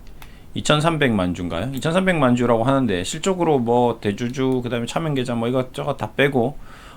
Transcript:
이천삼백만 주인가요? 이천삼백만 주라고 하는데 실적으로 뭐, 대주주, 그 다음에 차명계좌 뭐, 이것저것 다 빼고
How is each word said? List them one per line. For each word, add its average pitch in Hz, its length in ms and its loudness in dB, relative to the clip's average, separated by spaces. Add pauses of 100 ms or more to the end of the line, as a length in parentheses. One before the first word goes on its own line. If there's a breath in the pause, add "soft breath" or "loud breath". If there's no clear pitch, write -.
(540 loud breath)
이천삼백만 139 800 2
주인가요? 87 400 -4
이천삼백만 160 640 2
주라고 120 280 4
하는데 120 400 2
실적으로 165 540 0
뭐, 120 420 2
대주주, 127 640 -2
그 120 60 -4
다음에 117 180 -4
차명계좌 135 480 -2
뭐, 117 140 0
이것저것 131 480 -4
다 - 160 -6
빼고 135 460 2 (380 loud breath)